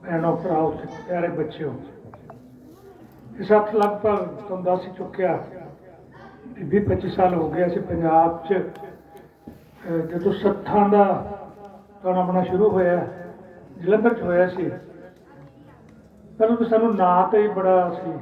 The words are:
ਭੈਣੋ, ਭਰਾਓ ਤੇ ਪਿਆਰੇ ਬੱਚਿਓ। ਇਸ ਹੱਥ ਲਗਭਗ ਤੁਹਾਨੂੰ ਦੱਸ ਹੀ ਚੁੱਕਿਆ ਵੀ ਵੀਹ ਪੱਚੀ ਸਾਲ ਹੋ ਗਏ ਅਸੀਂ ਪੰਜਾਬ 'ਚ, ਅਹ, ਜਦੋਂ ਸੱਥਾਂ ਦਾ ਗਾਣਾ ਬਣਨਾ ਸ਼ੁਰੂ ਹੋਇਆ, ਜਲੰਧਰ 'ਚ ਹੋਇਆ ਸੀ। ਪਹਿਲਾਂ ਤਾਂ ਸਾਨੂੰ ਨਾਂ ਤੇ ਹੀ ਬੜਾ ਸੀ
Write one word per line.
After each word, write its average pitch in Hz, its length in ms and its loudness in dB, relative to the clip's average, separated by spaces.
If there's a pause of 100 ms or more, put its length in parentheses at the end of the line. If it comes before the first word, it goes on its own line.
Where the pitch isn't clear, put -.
ਭੈਣੋ, 165 340 0
ਭਰਾਓ 160 340 0
ਤੇ - 180 -12 (200)
ਪਿਆਰੇ 175 200 -2
ਬੱਚਿਓ। 151 460 -6 (1600)
ਇਸ 202 140 2
ਹੱਥ 214 220 4
ਲਗਭਗ 202 520 0
ਤੁਹਾਨੂੰ 180 380 -10
ਦੱਸ 180 220 0
ਹੀ 208 100 -14
ਚੁੱਕਿਆ 180 480 -4 (1000)
ਵੀ - 180 -14
ਵੀਹ 196 240 0
ਪੱਚੀ 185 200 -2
ਸਾਲ 180 260 2
ਹੋ 156 160 -2
ਗਏ 175 160 0
ਅਸੀਂ - 140 -2
ਪੰਜਾਬ 165 640 2
'ਚ, 202 100 -2
ਅਹ, - 1400 -10
ਜਦੋਂ 175 340 -2
ਸੱਥਾਂ 202 560 2
ਦਾ 202 380 4 (800)
ਗਾਣਾ 185 180 2
ਬਣਨਾ 180 200 2
ਸ਼ੁਰੂ 190 280 2
ਹੋਇਆ, 175 360 2 (760)
ਜਲੰਧਰ 214 340 4
'ਚ - 80 -6
ਹੋਇਆ 180 260 2
ਸੀ। 175 220 -4 (1700)
ਪਹਿਲਾਂ 226 180 4
ਤਾਂ 226 100 0
ਸਾਨੂੰ 226 300 2
ਨਾਂ 185 320 4
ਤੇ 214 140 4
ਹੀ 208 60 2
ਬੜਾ 185 420 2
ਸੀ 170 200 -8 (120)